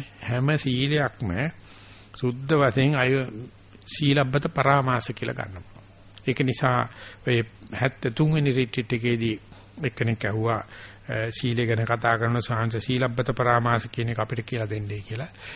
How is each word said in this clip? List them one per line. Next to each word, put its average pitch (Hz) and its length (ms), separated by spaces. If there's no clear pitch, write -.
හැම 123 340
සීලයක්ම 131 760
සුද්ධ 131 420
වශයෙන් 139 420
අය 127 160
සීලබ්බත 139 600
පරාමාස 131 640
කියලා 123 240
ගන්නවා. 95 480
ඒක - 200
නිසා 127 460
ඔය 120 220
හැත්තතුන් 131 600
වෙනි 147 200
රිට්‍රීට් 123 420
එකේදී 117 420
එක්කෙනෙක් 120 440
ඇහුවා, 110 380
"අ, 117 100
සීලය 120 360
ගැන 113 200
කතා 117 320
කරන 117 220
සාංශ 113 380
සීලබ්බත 123 540
පරාමාස 120 560
කියන 117 220
එක 117 100
අපිට 113 260
කියලා 113 240
දෙන්නයි" 104 320
කියලා. 113 280